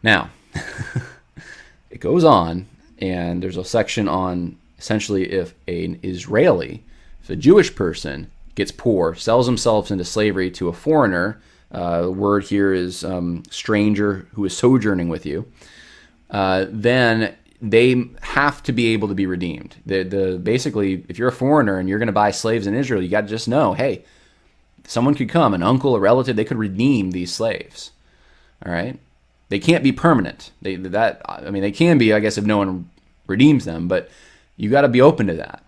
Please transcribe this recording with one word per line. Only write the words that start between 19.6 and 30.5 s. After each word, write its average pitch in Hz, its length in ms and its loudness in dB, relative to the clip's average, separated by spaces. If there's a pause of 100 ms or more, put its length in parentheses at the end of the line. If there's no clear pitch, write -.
The, 95 180 -2
the, 92 380 -2
basically, 104 680 -2
if 92 100 -12
you're 120 80 0
a 123 60 -2
foreigner 127 440 2
and 92 120 -4
you're 101 100 -2
gonna 113 140 -2
buy 104 180 4
slaves 110 360 -2
in 101 60 -2
Israel, 123 280 -2
you 90 80 -4
gotta 104 180 0
just 113 220 -6
know, 120 240 2
hey, 113 320 -4 (800)
someone 127 280 2
could 135 160 -2
come, 143 240 4
an 87 80 -2
uncle, 131 320 2
a 107 60 2
relative, 117 380 2
they 107 80 0
could 127 120 -6
redeem 107 540 0
these 90 220 -6
slaves. - 580 -6 (720)
All 87 60 -6
right? 95 260 -4 (520)
They - 100 -2
can't 165 240 2
be 135 80 4
permanent. 131 600 0 (100)